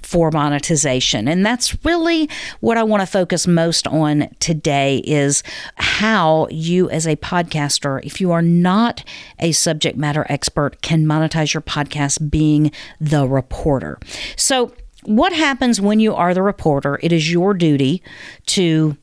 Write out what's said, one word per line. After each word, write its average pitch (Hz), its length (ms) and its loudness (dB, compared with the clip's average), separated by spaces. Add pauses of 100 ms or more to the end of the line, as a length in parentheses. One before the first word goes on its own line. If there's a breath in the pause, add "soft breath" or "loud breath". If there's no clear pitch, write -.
for 165 300 0
monetization. 139 960 0
And 180 180 2
that's - 380 -2
really 330 440 0 (300 loud breath)
what 226 180 0
I 226 60 2
wanna 208 240 2
focus 180 400 0
most 165 400 2
on 151 420 0 (120)
today, 139 680 0
is 143 380 0 (320 loud breath)
how 175 760 0
you 170 400 0
as 160 160 -2
a 156 80 2
podcaster, 147 880 -4
if - 160 -10
you 180 120 2
are 165 80 2
not 180 640 2 (340 loud breath)
a 165 140 0
subject 151 440 -2
matter 147 320 -2
expert, - 540 -4
can 160 220 2
monetize 156 500 0
your 160 60 -4
podcast 147 680 -4
being 151 420 2 (260 loud breath)
the 147 300 2
reporter. 131 720 -2 (360 loud breath)
So 254 380 0 (320)
what 269 280 2
happens 269 480 0
when 208 200 4
you 220 140 2
are 175 200 2
the 185 80 2
reporter? 143 600 0
It 165 100 2
is 160 180 2
your 180 240 2
duty 151 480 2 (440 loud breath)
to 156 560 2